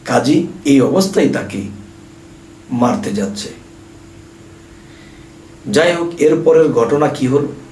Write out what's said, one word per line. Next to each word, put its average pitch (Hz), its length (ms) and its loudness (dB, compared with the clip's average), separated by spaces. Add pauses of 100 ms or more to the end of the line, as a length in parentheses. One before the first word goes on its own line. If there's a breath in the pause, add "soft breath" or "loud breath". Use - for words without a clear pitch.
কাজী 123 420 0 (180)
এই 139 160 6
অবস্থায় 185 520 2
তাকে - 300 -6 (1080)
মারতে 120 420 0
যাচ্ছে। - 360 -6 (2250 loud breath)
যাই 170 280 2
হোক, 170 220 -4
এরপরের 156 500 4
ঘটনা 135 400 0
কি 135 180 -4
হলো? 135 220 0 (240)